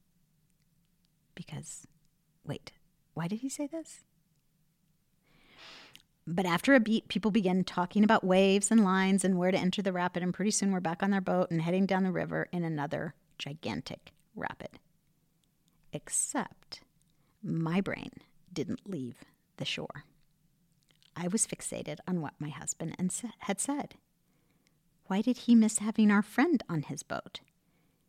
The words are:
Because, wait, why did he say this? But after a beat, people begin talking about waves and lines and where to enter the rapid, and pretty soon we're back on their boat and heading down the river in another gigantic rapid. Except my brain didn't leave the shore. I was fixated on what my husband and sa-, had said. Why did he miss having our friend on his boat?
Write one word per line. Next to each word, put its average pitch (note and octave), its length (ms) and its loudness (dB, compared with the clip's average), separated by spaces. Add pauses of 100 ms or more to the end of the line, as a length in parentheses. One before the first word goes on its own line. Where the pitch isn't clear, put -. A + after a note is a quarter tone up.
(1300)
Because, - 520 -14 (580)
wait, - 280 -10 (400)
why E3 160 -6
did A3 120 -4
he C4+ 100 -6
say D4 160 -6
this? - 380 -12 (2250)
But F3 180 -2
after F3 300 4
a C4 60 8
beat, G#3+ 260 0
people G#3+ 240 -2
begin F#3 320 2
talking F#3 400 0
about G#3 220 6
waves F#3+ 480 6
and A3+ 100 8
lines F#3+ 420 4
and F#3 140 2
where F3+ 140 2
to F3+ 60 2
enter F#3 220 0
the F#3+ 120 -2
rapid, F3+ 320 -2
and F3+ 100 -2
pretty G3+ 160 0
soon G3 220 0
we're F#3 80 0
back F3 220 -2
on G3 80 0
their G3 100 2
boat F3+ 320 0
and E3 100 0
heading F#3 240 2
down F#3+ 160 2
the F#3+ 80 2
river D#3+ 420 -4
in F3 120 -2
another D#3+ 500 -4 (240)
gigantic - 720 -10 (240)
rapid. - 460 -10 (1120)
Except - 880 -6 (640)
my E3 380 -2
brain - 300 -6 (420)
didn't - 380 -6
leave B2+ 280 -8 (380)
the D3 80 -8
shore. - 400 -8 (1120)
I F3 140 -4
was A3 180 0
fixated - 520 -8 (100)
on F3+ 120 0
what - 200 -8
my D3 80 -8
husband D#3+ 500 -8
and F3+ 140 -2
sa-, - 160 -8 (120)
had - 200 -4
said. - 340 -6 (1120)
Why F#3+ 140 0
did A#3+ 180 0
he A#3+ 160 6
miss G#3+ 240 6
having G#3+ 320 4
our G3+ 120 6
friend C#4+ 460 2
on D#3+ 140 -2
his - 220 -10
boat? - 340 -10 (720)